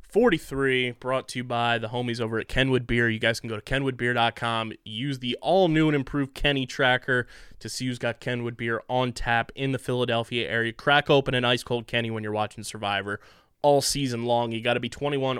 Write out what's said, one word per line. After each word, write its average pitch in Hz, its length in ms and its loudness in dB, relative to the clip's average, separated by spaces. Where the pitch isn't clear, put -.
forty-three, 135 880 2
brought 127 380 -4
to 127 100 -8
you 123 60 -6
by 117 340 0
the 113 100 -4
homies 120 320 -4
over 113 200 -2
at - 80 -8
Kenwood 127 380 2
Beer. 120 220 2
You 110 120 -2
guys 113 180 2
can 120 100 -10
go 110 100 -6
to - 40 -12
kenwoodbeer 127 500 -2
dot 117 220 2
com, 113 380 -4
use 123 360 -6
the 123 200 -4
all-new 160 480 4
and 151 60 4
improved 139 400 -2
Kenny 139 320 0
tracker 127 600 0
to - 80 -12
see - 180 -6
who's 123 140 -4
got 120 200 -2
Kenwood 120 360 -4
Beer 117 320 -4
on 127 240 0
tap 117 420 0
in 135 180 -2
the 127 60 -2
Philadelphia 120 720 -2
area. 113 220 0
Crack 143 360 2
open 139 260 4
an 123 100 0
ice-cold 120 420 0
Kenny 117 240 -2
when 110 140 -6
you're 107 80 -4
watching 107 320 -4
Survivor 101 560 -4
all 143 180 6
season 127 440 -2
long. 120 280 2
You 113 80 -4
gotta 120 200 0
be 120 80 -4
twenty-one 135 520 -2